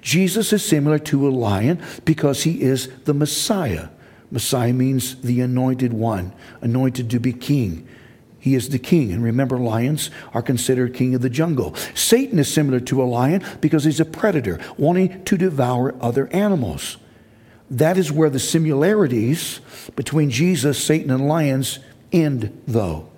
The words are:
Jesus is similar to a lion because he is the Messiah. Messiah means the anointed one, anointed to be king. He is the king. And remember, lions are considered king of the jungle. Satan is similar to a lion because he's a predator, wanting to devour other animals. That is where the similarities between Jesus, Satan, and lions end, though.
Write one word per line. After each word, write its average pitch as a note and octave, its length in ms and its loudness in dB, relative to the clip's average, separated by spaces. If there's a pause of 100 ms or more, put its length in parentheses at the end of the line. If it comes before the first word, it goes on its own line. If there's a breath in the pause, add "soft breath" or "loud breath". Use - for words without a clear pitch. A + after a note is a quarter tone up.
Jesus F#3 500 2
is G#3 140 2
similar D3+ 340 2
to C#3+ 300 0
a - 0 -
lion A#2+ 520 2 (220 loud breath)
because D3 400 0
he E3 180 0
is C3 280 0 (160)
the D3+ 80 0
Messiah. C#3+ 760 -2 (420 loud breath)
Messiah B2 440 0
means B2+ 480 -2
the A#2+ 180 0
anointed B2+ 540 0
one, G#2+ 400 -2 (260 loud breath)
anointed B2+ 520 0
to B2 80 0
be B2 120 -2
king. A#2+ 560 -2 (500 loud breath)
He C3+ 180 0
is B2+ 140 -2
the C#3 100 -2
king. C3 340 2
And A2+ 100 -2
remember, B2 340 0
lions B2 540 -2 (220 loud breath)
are A#2+ 80 -2
considered B2 520 0
king B2+ 220 0
of A#2+ 60 0
the B2+ 80 0
jungle. B2+ 440 0 (200 loud breath)
Satan B3+ 440 2
is C#3+ 160 2
similar C3+ 280 2
to B2+ 200 0
a B2+ 40 2
lion B2+ 360 2 (200 loud breath)
because D3+ 240 2
he's D#3 160 2
a D#3+ 40 4
predator, D3 540 -2 (180 loud breath)
wanting F3+ 460 0
to G3 140 2
devour C3 640 0
other B2 320 0
animals. D#3+ 640 -2 (720 soft breath)
That D#3 260 2
is D#3+ 140 0
where D#3 180 2
the C3 100 -2
similarities D#3 1200 0 (340 loud breath)
between C#3+ 340 0
Jesus, C#3+ 540 0
Satan, D#3 260 2
and C3 200 2
lions C#3 500 0 (320 loud breath)
end, C#3+ 560 0
though. F#2+ 400 -2 (100)